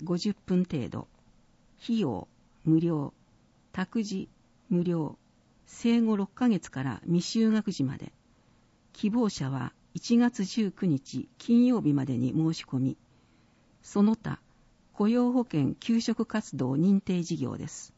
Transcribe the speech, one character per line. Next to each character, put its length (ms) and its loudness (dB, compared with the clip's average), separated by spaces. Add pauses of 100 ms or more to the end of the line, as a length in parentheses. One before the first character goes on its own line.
五 120 -2
十 160 -2
分 300 0
程 240 -4
度。 220 -12 (760)
費 160 -2
用、 300 -4 (340)
無 160 4
料。 340 -2 (600)
託 300 -4
児、 260 -8 (400)
無 160 2
料。 320 -2 (480)
生 340 0
後 160 2
六 160 -2
ヶ 160 0
月 240 0
か 120 -6
ら 220 -6
未 340 0
就 120 4
学 220 0
児 100 -2
ま 140 -2
で。 160 -14 (800)
希 160 -2
望 180 0
者 220 -4
は 240 -6 (200)
一 240 0
月 280 2
十 260 -2
九 140 -6
日 420 -2 (100)
金 280 4
曜 160 2
日 100 2
ま 140 2
で 120 -2
に 140 0
申 220 2
し 100 -10
込 160 -4
み。 180 -2 (840)
そ 200 0
の 140 6
他、 240 -8 (540)
雇 160 0
用 240 2
保 100 2
険 300 0
給 260 0
食 260 -2
活 300 -6
動 200 0
認 260 4
定 200 -2
事 140 -4
業 220 -4
で 100 -8
す。 300 -18